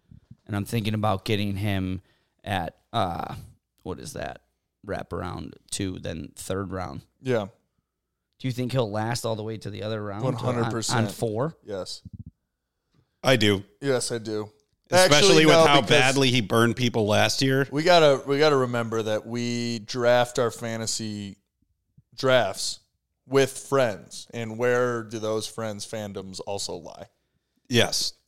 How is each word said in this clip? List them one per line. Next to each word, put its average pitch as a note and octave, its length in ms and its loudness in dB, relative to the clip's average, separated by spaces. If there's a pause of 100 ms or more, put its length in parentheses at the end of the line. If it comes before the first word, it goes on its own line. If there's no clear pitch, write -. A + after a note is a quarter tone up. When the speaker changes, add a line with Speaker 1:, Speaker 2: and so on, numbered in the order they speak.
(460)
Speaker 1:
And G#2 100 -8
I'm G2 80 -4
thinking G#2+ 300 -4
about G#2 300 -2
getting G2+ 320 -2
him F#2+ 440 -2 (420)
at, F#2 340 -6 (160)
uh, F#2+ 420 -4 (480)
what F2 160 -10
is B1 160 -16
that? C2 260 -10 (460)
Wraparound F#2 680 -8 (160)
two, F#2+ 280 -6
then F2+ 380 -10
third F#2+ 360 -8
round. F2 300 -10 (200)
Speaker 2:
Yeah. A#2 240 -2 (920)
Speaker 1:
Do C3 100 -6
you B2 40 -2
think B2 200 -6
he'll B2 180 0
last A2 340 -4
all A2+ 120 -4
the A2 60 -8
way A2 160 -8
to - 120 -12
the G2+ 140 -10
other A2 180 -6
round? G#2 220 -8
Speaker 2:
One - 100 -2
hundred A#2+ 360 -2
percent. A#2 280 -2
Speaker 1:
On, A2+ 80 0
on G2+ 40 -6
four? A#2 540 -4
Speaker 2:
Yes. F#2+ 380 -10 (1200)
Speaker 3:
I C3+ 140 4
do. G#2 280 2 (160)
Speaker 2:
Yes, B2+ 320 -2
I A#2+ 60 -4
do. G#2+ 320 -6 (400)
Speaker 3:
Especially F3+ 260 8
Speaker 2:
Actually, D#3 300 8
Speaker 3:
with D3+ 80 10
Speaker 2:
no, D#3+ 120 8
Speaker 3:
how C#3+ 140 6
Speaker 2:
because A2+ 80 0 (120)
Speaker 3:
badly C3+ 300 4
he B2 120 2
burned A#2 340 2
people A#2 300 0
last G#2+ 340 2
year. C3+ 320 2
Speaker 2:
we C#3+ 100 -2
gotta, D#3 440 6
we C#3 120 0
gotta D3+ 200 6
remember A#2 460 0
that G#2+ 220 -2
we A#2+ 520 -6
draft A#2+ 600 0
our A#2+ 120 0
fantasy A2 880 -8 (760)
drafts A#2+ 680 0 (460)
with C3+ 240 2
friends, - 840 -2
and A2+ 240 -8
where B2 460 0
do A2 140 -10
those G#2+ 280 -2
friends' G#2+ 400 -8
fandoms G2 600 -10
also G2+ 280 -8
lie? - 320 -16 (640)
Speaker 3:
Yes, - 420 0 (160)